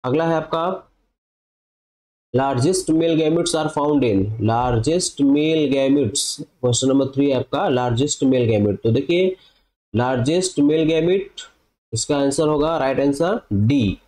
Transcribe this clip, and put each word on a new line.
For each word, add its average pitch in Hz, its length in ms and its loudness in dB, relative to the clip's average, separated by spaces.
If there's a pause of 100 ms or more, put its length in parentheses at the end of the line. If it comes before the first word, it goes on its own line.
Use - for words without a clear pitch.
अगला 147 240 -2
है 165 80 0
आपका 165 480 -4 (1500)
largest 135 540 0
male 165 300 2
gametes 165 360 0
are 156 140 -2
found 147 300 0
in, 110 260 2
largest 120 960 0
male 147 520 2
gametes, 135 680 0
क्वेश्चन 123 460 -2
नंबर 135 180 2
थ्री 139 260 0
है 127 80 0
आपका 160 300 -4
लार्जेस्ट 123 540 0
मेल 131 220 2
गैमेट। 104 360 2
तो 113 100 2
देखिए 170 440 0 (600)
लार्जेस्ट 131 640 0
मेल 151 280 2
गैमेट, 170 440 0 (600)
इसका 143 240 -2
आंसर 139 300 0
होगा 151 300 0
राइट 135 220 -2
आंसर 147 420 0 (120)
डी 104 440 0 (100)